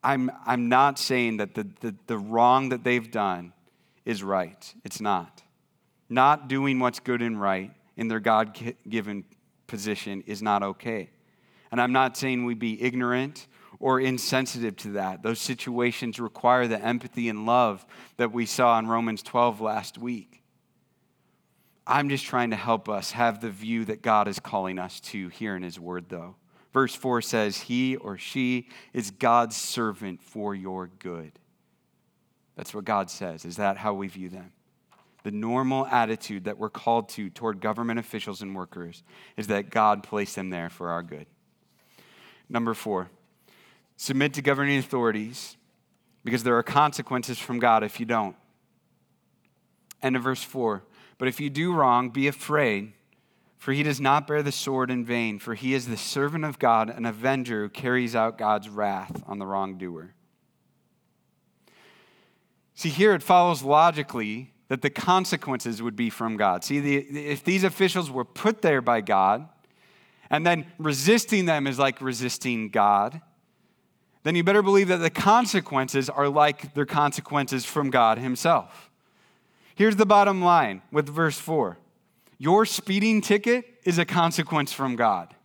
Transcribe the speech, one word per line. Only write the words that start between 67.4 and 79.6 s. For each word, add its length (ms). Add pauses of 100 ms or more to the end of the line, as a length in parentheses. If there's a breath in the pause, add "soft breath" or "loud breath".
these 180
officials 480
were 140
put 380
there 200
by 180
God, 480 (800 soft breath)
and 160
then 320
resisting 680
them 240
is 100
like 220
resisting 680
God, 540 (1000)
then 120
you 80
better 180
believe 240
that 120
the 120
consequences 1000
are 200
like 460
their 120
consequences 800
from 260
God 280
himself. 720 (840 soft breath)